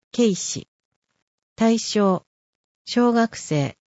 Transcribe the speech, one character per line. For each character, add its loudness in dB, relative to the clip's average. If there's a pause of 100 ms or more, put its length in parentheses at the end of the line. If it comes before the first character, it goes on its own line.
(120)
ケ 2
イ 0
シ。 -10 (880)
対 2
象、 0 (600)
小 2
学 0
生、 -4 (140)